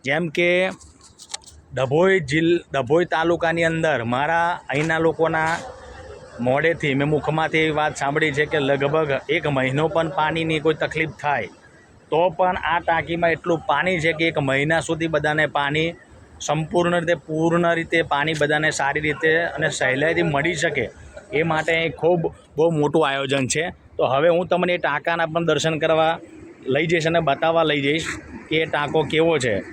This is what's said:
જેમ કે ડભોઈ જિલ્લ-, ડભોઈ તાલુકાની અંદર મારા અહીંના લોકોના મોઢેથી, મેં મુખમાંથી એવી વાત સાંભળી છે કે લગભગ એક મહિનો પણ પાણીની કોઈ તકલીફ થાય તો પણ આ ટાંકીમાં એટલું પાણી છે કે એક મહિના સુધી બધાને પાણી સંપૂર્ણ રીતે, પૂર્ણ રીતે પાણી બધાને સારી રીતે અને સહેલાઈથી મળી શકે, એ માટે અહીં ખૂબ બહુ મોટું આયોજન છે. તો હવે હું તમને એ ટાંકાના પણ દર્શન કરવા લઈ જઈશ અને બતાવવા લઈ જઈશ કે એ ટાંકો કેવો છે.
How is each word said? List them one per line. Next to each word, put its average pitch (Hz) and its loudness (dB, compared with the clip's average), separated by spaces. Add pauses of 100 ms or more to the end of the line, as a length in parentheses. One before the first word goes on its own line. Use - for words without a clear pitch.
જેમ 151 -2
કે 175 2 (1300)
ડભોઈ 165 2 (100)
જિલ્લ-, 165 2 (100)
ડભોઈ 143 2
તાલુકાની 165 0
અંદર 160 0
મારા 151 0 (200)
અહીંના 160 -2
લોકોના 160 0 (920)
મોઢેથી, 143 0
મેં 143 0
મુખમાંથી 156 0
એવી 156 0
વાત 151 0
સાંભળી 147 0
છે 147 0
કે 156 -2
લગભગ 143 0 (180)
એક 160 -2
મહિનો 135 0
પણ 160 -2
પાણીની 160 -2
કોઈ 156 0
તકલીફ 151 -4
થાય 131 -2 (600)
તો 151 2 (100)
પણ 185 0
આ 165 0
ટાંકીમાં 165 0
એટલું 165 -2 (100)
પાણી 170 0
છે 165 2
કે 160 -2
એક 165 -2
મહિના 143 2
સુધી 165 -4
બધાને 151 0
પાણી 151 0 (520)
સંપૂર્ણ 170 0
રીતે, 170 0 (100)
પૂર્ણ 165 2
રીતે 165 0
પાણી 151 0
બધાને 151 2
સારી 147 -2
રીતે 156 0 (160)
અને 151 -2
સહેલાઈથી 147 0
મળી 156 0
શકે, 147 0 (460)
એ 151 2
માટે 160 0
અહીં 165 0
ખૂબ 170 2 (340)
બહુ 165 4
મોટું 151 2
આયોજન 139 0
છે. 151 -2 (320)
તો 165 0 (100)
હવે 151 4
હું 170 2
તમને 180 2
એ 170 -4
ટાંકાના 165 0
પણ 165 0
દર્શન 156 0
કરવા 160 2 (540)
લઈ 147 2
જઈશ 160 0
અને 170 2
બતાવવા 160 2
લઈ 147 2
જઈશ 151 0 (380)
કે 156 -4
એ 160 2
ટાંકો 151 0
કેવો 160 2
છે. 120 0 (180)